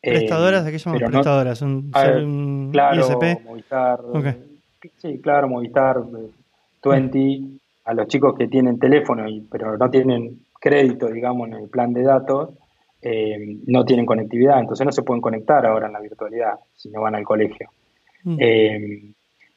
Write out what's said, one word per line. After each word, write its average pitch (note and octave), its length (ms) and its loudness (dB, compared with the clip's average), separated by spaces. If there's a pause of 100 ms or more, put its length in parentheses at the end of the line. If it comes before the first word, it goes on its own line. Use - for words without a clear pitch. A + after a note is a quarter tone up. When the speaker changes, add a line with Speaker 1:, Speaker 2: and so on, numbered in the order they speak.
Speaker 1:
Eh, - 80 -2
Speaker 2:
¿Prestadoras? F3 540 2
¿De D#3 80 -4
qué D#3+ 60 -8
son E3 140 -6
Speaker 1:
pero A#2+ 140 -2
no A#2+ 60 -2
Speaker 2:
prestadoras? C3+ 500 2
¿Un C#3 300 -4
Speaker 1:
a C#3 100 2
ver, C3+ 120 6
Speaker 2:
ser-, D3 100 0
un C#3+ 480 -4
Speaker 1:
Claro, C#3+ 240 4
Speaker 2:
I C3+ 40 2
S B2+ 160 2
P? E3+ 280 0
Speaker 1:
Movistar, A#2+ 560 -2
Speaker 2:
Ok. B2+ 260 -4 (720)
Speaker 1:
sí, D#3 220 -10
claro, C#3+ 280 2
Movistar, B2+ 500 0
eh, A2+ 320 -10 (500)
Twenty, C3+ 800 0 (280)
a A#2 80 -4
los A2 140 -2
chicos C#3 280 2
que A#2 120 0
tienen B2+ 300 2
teléfono, B2+ 500 2
y, G#2+ 120 -10 (100)
pero A2 280 -6
no B2 100 2
tienen A#2+ 520 0 (200)
crédito, C3 480 2
digamos, A#2 400 -4
en A2+ 60 -14
el G#2+ 140 -14
plan A#2+ 260 -2
de B2 80 -2
datos, C3+ 480 2 (500)
eh, G#2+ 680 -6
no B2 180 4
tienen A#2+ 200 2
conectividad, A#2 560 2
entonces A#2 240 -4
no C#3 80 0
se C3 100 -2
pueden A#2+ 180 -2
conectar A#2 440 0
ahora A2 220 0
en G#2+ 60 -10
la G#2 80 -12
virtualidad G#2+ 580 -8 (160)
si - 140 -20
no G#2+ 140 -8
van G#2+ 120 -2
al G#2 100 -6
colegio. G#2+ 440 -2 (560)
Speaker 2:
Mm. E3+ 140 -4
Speaker 1:
Eh, G#2+ 760 0 (420)